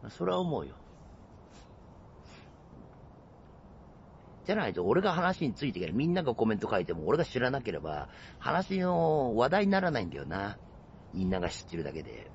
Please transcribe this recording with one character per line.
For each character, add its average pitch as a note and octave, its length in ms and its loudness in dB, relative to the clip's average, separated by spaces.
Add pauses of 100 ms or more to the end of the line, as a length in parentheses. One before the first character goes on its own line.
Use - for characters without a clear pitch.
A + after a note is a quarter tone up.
そ F3 160 -4
れ F#3 60 2
は F#3 80 2
思 D#3+ 200 0
う D2 60 -4
よ。 C2 100 -12 (3750)
じ F#3 80 2
ゃ - 20 4
な F3+ 120 2
い F#2 60 -2
と F2 120 0
俺 C3 160 6
が F#3+ 120 2
話 F3 340 2
に A#2 60 0
つ - 120 -4
い A#2 80 0
て F2+ 60 -4
い - 20 -2
け F2 60 -2
な D#2 60 -4
い。 - 20 0
み C3+ 100 2
ん F3 80 4
な F3+ 100 2
が B2+ 120 2
コ A2+ 100 4
メ A2 100 4
ン F#2 40 -2
ト G#2 100 -2
書 G2 100 4
い F2+ 60 2
て E2+ 80 -2
も D#2+ 140 -2
俺 B2+ 100 4
が E3 80 2
知 - 140 -2
ら B2+ 100 4
な C3+ 120 0
け A2 100 -4
れ D#2 80 -2
ば D2 300 -6 (280)
話 F#3 400 0
の D#3+ 580 4
話 B2 140 6
題 G3 160 4
に G3 60 6
な F#3+ 100 6
ら F3 100 2
な B2 100 0
い F#2 40 -2
ん E2+ 40 -6
だ C#2 80 -8
よ C#2 80 -6
な。 G2 320 -4 (560)
み F#2 100 -2
ん F#2 60 2
な F#2 100 2
が F2 100 0
知 - 140 -10
っ - 20 -16
て E2+ 120 -8
る D#2+ 60 -2
だ C#2+ 100 -6
け D#2 100 -8
で。 A1+ 320 -14